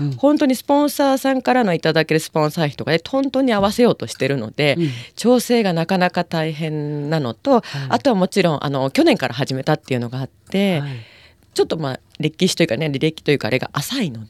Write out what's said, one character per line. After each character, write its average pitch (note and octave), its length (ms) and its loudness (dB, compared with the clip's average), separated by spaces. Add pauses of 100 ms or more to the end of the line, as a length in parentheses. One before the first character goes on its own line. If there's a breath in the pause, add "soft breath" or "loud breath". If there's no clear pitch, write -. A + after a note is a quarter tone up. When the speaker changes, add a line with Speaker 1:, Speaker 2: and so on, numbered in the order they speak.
Speaker 1:
う - 20 -2
ん。 C#3+ 100 -2
Speaker 2:
本 C#4 260 2
当 D4+ 80 2
に C4 80 2
ス - 80 -12
ポ C#4+ 200 2
ン D4 60 0
サ C#4 240 0
ー C4+ 60 0
さ C4+ 140 0
ん C4 100 -2
か B3 100 0
ら B3 100 2
の F#3 120 2
い D#3+ 40 -4
た D#3+ 140 0
だ D#3+ 100 2
け D#3+ 120 0
る D#3+ 40 2
ス - 120 -6
ポ D#3 120 0
ン D3+ 60 0
サ E3+ 120 -4
ー D#3+ 40 2
費 C#3+ 100 -4
と - 80 -10
か - 60 -4
で、 D#3 80 2
ト C4+ 240 -2
ン C#4 80 -2
ト C4 120 -2
ン C#4 40 2
に B3 80 2
合 G#3 80 2
わ G3+ 100 2
せ A#3+ 120 0
よ A3 80 4
う - 40 0
と - 120 -10
し - 80 -12
て C3 120 -2
る C#3 100 0
の A2 120 -6
で、 D3 300 0
Speaker 1:
う - 60 0
ん。 D3 40 -2 (260 loud breath)
Speaker 2:
調 A#3+ 240 2
整 A#3 220 0
が G3 100 0
な E3 140 0
か F#3+ 140 0
な F3+ 100 2
か F3 140 -2
大 D#3+ 280 -4
変 D3+ 600 -4
な D#3+ 80 0
の A#2+ 160 -2
と、 C#4 220 2
Speaker 1:
は - 20 4
い。 - 40 -2 (260 loud breath)
Speaker 2:
あ - 100 0
と C#4+ 100 2
は A#3 60 4
も F3+ 120 2
ち G3 140 0
ろ E3+ 140 2
ん、 - 80 -6
あ - 80 -2
の、 C3+ 180 0
去 C#4 140 2
年 D#4+ 160 4
か B2+ 80 4
ら A#2+ 80 -4
始 C3 180 -2
め C3 100 -4
た D#3 100 2
っ D3+ 40 2
て - 160 -6
い B2+ 40 2
う - 20 0
の A#2+ 100 -4
が B2+ 120 -6
あ - 20 -2
っ B2+ 60 -8 (200)
て、 G3 300 2
Speaker 1:
は C#3+ 80 -4
い。 - 20 -6 (680 loud breath)
Speaker 2:
ち - 60 2
ょ - 20 4
っ - 40 2
と - 100 -4
ま C#3+ 160 -4
あ、 - 60 -8 (200)
歴 D#3 280 0
史 - 80 -2
と - 80 2
い - 20 6
う - 20 -10
か A#2 100 -2
ね、 D#3 100 -2
履 C#3 140 -2
歴 D#3 220 -2
と - 80 2
い - 20 6
う C#3 60 4
か - 80 -4
あ - 20 -2
れ B2 100 0
が - 140 -6
浅 A#3+ 300 -4
い D#3 80 -4
の A2+ 180 -12